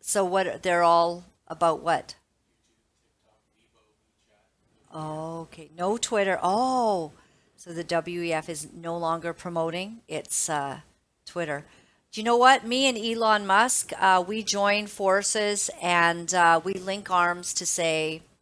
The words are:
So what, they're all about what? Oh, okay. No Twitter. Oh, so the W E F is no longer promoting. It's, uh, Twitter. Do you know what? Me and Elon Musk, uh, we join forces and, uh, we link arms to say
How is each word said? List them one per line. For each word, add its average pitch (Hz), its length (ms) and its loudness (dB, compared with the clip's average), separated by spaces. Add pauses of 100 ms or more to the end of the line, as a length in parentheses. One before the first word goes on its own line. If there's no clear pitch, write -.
So 196 240 0
what, 185 360 -2
they're 175 220 2
all 170 400 4 (240)
about 165 340 0
what? 160 340 -2 (2750)
Oh, 156 440 -10
okay. 156 360 -18
No 185 220 -2
Twitter. 196 460 0
Oh, 208 680 0 (420)
so - 180 -20
the 165 100 -8
W 170 380 -4
E 170 100 -4
F 156 160 -4
is 151 240 -10
no 170 240 -8
longer 165 380 -4
promoting. 175 760 -6
It's, - 420 -6
uh, 143 320 -4 (440)
Twitter. 151 400 -8 (460)
Do 220 100 -10
you 214 40 -4
know 240 120 4
what? 254 260 6
Me 247 220 0
and 254 100 2
Elon 220 520 0
Musk, 214 520 2
uh, 185 280 4
we 214 160 -6
join 202 420 0
forces 202 880 0 (100)
and, 170 540 2
uh, 165 280 6
we 190 100 -4
link 190 360 -8
arms 175 460 0
to 185 100 -6
say 160 560 -2 (200)